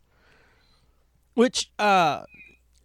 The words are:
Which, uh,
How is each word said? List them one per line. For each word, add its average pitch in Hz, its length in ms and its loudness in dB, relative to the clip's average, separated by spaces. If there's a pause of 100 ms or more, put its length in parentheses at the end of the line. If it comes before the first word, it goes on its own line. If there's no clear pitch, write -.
(1300)
Which, - 440 0
uh, 185 440 0 (640)